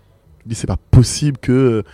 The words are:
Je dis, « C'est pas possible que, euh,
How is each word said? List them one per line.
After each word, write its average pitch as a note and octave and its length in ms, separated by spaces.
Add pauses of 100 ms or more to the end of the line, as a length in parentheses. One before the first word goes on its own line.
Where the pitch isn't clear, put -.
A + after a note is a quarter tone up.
(440)
Je A2+ 60
dis, « A2+ 40
C'est - 140
pas F#2+ 100 (140)
possible C3+ 460
que, - 140
euh, B2 300 (120)